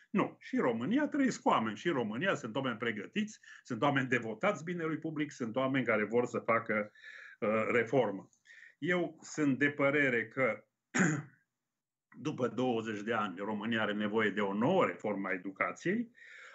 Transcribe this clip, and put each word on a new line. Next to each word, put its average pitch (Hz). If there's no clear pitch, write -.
Nu, -
și -
în 240
România 147
trăiesc 285
oameni, 113
și -
în 175
România 127
sunt 113
oameni 117
pregătiți, 117
sunt 113
oameni 139
devotați 123
binelui 165
public, 156
sunt 113
oameni 131
care 107
vor 120
să 110
facă, 110
uh, 110
reformă. 110
Eu 170
sunt 139
de 143
părere 139
că 117
<clears throat> -
după 123
douăzeci 113
de 110
ani 101
România 107
are 104
nevoie 104
de 98
o 98
nouă 135
reformă 95
a 92
educației. 98